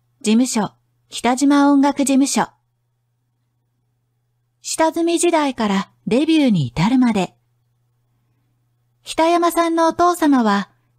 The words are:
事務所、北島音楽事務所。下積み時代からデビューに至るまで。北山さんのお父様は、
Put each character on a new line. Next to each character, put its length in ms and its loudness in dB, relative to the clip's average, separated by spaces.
事 120 -2
務 160 2
所、 260 -6
北 300 -4
島 340 2
音 80 2
楽 200 0
事 160 0
務 120 2
所。 220 -4
下 300 -2
積 140 -4
み 120 -2
時 140 -2
代 240 -2
か 140 -4
ら 220 -4
デ 180 0
ビ 140 2
ュ 80 2
ー 20 2
に 180 0
至 220 -2
る 100 2
ま 140 2
で。 220 -4
北 260 -2
山 240 2
さ 180 0
ん 60 -2
の 120 2
お 60 0
父 220 0
様 280 2
は、 260 -2